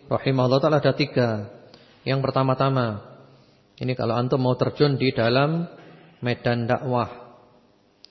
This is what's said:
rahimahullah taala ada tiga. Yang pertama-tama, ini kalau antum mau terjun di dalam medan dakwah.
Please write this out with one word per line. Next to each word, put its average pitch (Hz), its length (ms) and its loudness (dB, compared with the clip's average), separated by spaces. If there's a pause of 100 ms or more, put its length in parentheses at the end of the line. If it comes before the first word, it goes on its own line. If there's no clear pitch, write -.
rahimahullah 131 560 2
taala 151 160 2
ada 135 160 2
tiga. 117 560 -2 (560)
Yang 135 160 0
pertama-tama, 131 800 0 (720)
ini 127 160 -4
kalau 117 240 -2
antum 127 240 0
mau 127 160 2
terjun 143 400 0
di 131 160 0
dalam 143 560 0 (560)
medan 120 400 -2
dakwah. 120 720 -4 (760)